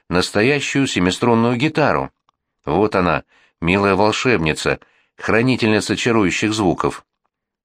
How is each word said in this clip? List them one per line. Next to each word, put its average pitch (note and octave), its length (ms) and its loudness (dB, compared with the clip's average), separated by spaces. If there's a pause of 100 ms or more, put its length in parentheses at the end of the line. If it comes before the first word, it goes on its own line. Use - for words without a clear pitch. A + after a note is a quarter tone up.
настоящую B2+ 760 0
семиструнную A#2 720 0
гитару. A#2 540 -2 (540)
Вот F#2 300 0
она, E2+ 300 0 (360)
милая G2 340 2
волшебница, F#2 840 0 (360)
хранительница A2 800 0
чарующих A2 560 0
звуков. F2 520 -2 (600)